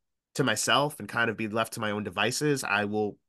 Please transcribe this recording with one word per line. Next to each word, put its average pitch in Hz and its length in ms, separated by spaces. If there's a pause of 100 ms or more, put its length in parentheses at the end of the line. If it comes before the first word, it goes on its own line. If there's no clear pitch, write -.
(360)
to 143 80
myself 123 560
and 101 100
kind 117 220
of 104 60
be 110 100
left 110 260
to 117 60
my 107 120
own 104 120
devices, 120 600
I 101 220
will 104 320 (120)